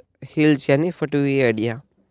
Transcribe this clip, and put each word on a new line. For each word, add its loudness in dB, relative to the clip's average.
हील्स 0
यानी 2
फटी -6
हुई 0
एडिया। 0